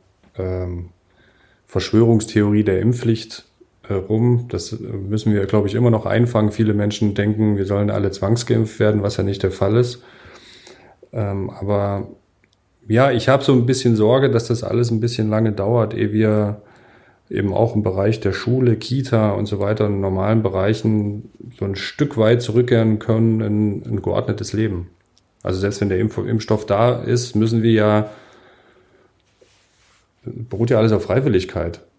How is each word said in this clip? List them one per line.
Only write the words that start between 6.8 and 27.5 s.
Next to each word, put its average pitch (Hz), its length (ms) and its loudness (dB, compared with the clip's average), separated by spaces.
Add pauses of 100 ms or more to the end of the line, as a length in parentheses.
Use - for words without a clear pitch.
denken, 104 440 0
wir 98 80 -2
sollen 101 240 0
alle 101 200 -2
zwangsgeimpft 113 680 -2
werden, 107 240 2
was 101 140 -4
ja 98 80 0
nicht 98 180 -4
der 92 100 2
Fall 101 240 0
ist. 123 240 0 (1120)
Ähm, 101 380 -4
aber 101 580 -2 (800)
ja, 127 220 4
ich 120 180 -2
hab 135 140 4
so 147 100 2
ein 123 140 4
bisschen 123 300 2
Sorge, 120 340 4
dass 113 180 0
das 113 140 -2
alles 113 280 0
ein 110 100 -2
bisschen 117 300 -2
lange 110 220 2
dauert, 107 420 0
ehe 104 180 -2
wir 107 500 0 (680)
eben 101 240 -2
auch 113 200 2
im 107 80 0
Bereich 101 380 0
der 95 140 -2
Schule, 120 420 0
Kita 117 560 0
und 101 140 -4
so 101 120 -6
weiter, 104 280 0
in 101 160 -2
normalen 98 400 0
Bereichen 104 920 -2 (260)
so - 60 -6
ein 98 120 -4
Stück - 420 -4
weit 117 240 4
zurückkehren 113 560 2
können 113 420 2
in 107 500 0
ein 107 120 -4
geordnetes 104 500 -4
Leben. 98 420 -4 (480)
Also 92 160 -4
selbst 101 220 -2
wenn 101 80 2
der 92 100 2
Impf-, 107 200 0
Impfstoff 107 480 0
da 117 360 2
ist, 117 320 -2
müssen 113 280 2